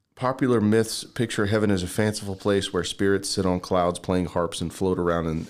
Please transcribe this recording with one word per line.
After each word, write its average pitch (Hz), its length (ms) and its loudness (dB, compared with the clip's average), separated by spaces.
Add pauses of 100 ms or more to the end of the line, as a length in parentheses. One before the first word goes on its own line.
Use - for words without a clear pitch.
(160)
popular 127 460 0
myths 107 420 2
picture 113 440 -2
heaven 104 240 2
as 92 100 2
a 90 60 -4
fanciful 104 480 -2
place 98 360 0
where 87 120 0
spirits 98 460 0
sit 98 160 -2
on 90 140 2
clouds 87 400 0
playing 90 280 0
harps 85 340 -2
and 82 120 -4
float 92 260 0
around 85 280 0
in, 82 220 -4